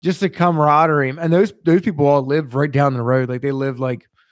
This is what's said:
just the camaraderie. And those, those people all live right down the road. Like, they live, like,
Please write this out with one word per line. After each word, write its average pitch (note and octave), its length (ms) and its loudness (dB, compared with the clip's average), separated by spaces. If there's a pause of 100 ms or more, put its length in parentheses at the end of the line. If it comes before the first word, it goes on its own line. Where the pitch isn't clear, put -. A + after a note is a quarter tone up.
just F3 200 -4
the F#3+ 80 0
camaraderie. D3+ 800 2
And E3 220 -4
those, F#3+ 220 2 (120)
those E3+ 160 4
people D3 260 -2
all C#3+ 160 2
live C#3 320 -4
right C#3+ 160 -2
down C#3 240 2
the A#2+ 80 -4
road. B2+ 260 0
Like, B2 120 -6
they C#3 100 -4
live, C3+ 280 -6
like, B2+ 280 -6 (240)